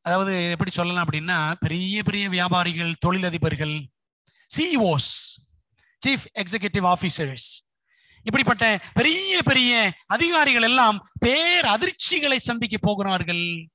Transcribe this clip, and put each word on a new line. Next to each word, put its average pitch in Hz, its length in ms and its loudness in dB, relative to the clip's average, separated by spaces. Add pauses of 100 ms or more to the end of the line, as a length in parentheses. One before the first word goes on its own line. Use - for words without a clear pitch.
அதாவது 180 500 0
எப்படி 170 200 -2
சொல்லலாம் 175 380 -2
அப்படின்னா, 156 520 -2
பெரிய 185 420 -2
பெரிய 202 260 -2
வியாபாரிகள், 175 680 -2 (120)
தொழிலதிபர்கள், 160 800 -2 (600)
சி 330 300 0
இ 247 40 2
ஓஸ், - 640 -2 (640)
Chief 269 280 0
Executive 190 600 -2
Officers, 151 640 -4 (560)
இப்படிப்பட்ட 220 800 0
பெரிய 349 480 2
பெரிய 247 520 2 (120)
அதிகாரிகள் 277 560 2
எல்லாம் 226 460 4 (100)
பேர் 330 460 2
அதிர்ச்சிகளை 285 720 0
சந்திக்க 233 440 -4
போகிறார்கள். 175 960 -2